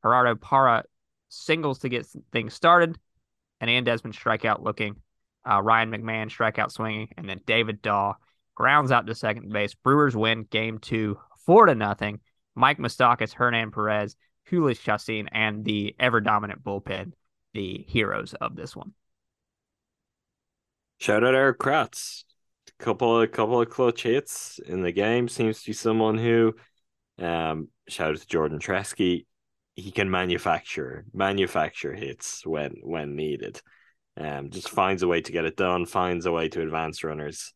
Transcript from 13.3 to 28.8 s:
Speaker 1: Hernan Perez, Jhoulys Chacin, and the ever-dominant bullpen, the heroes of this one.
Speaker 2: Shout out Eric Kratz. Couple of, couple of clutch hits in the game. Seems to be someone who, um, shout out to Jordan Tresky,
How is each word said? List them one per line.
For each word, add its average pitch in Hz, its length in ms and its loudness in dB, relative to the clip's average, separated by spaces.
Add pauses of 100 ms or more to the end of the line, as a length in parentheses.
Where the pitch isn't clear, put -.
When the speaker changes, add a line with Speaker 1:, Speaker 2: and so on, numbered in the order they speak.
Speaker 1:
Hernan 117 380 0
Perez, 107 440 -2 (340)
Jhoulys 151 300 2
Chacin, 107 520 -4
and 107 320 -2
the 104 360 -2
ever-dominant 107 640 0
bullpen, 101 480 -8 (420)
the 95 340 -8
heroes 98 460 -2
of - 220 -8
this - 200 -14
one. - 180 -14 (2000)
Speaker 2:
Shout 107 260 2
out 131 120 4
Eric 135 240 4
Kratz. - 640 -2 (540)
Couple 117 440 2
of, 110 120 2
couple 120 280 2
of 113 80 0
clutch 120 340 0
hits - 640 -4
in 92 160 -4
the 87 120 -2
game. 113 340 2
Seems 113 340 -2
to - 100 -10
be - 20 -6
someone 110 440 2
who, 113 380 4 (640)
um, 82 500 -4 (220)
shout 78 220 -2
out 76 60 -2
to - 80 -16
Jordan 78 340 0
Tresky, 92 680 -2 (500)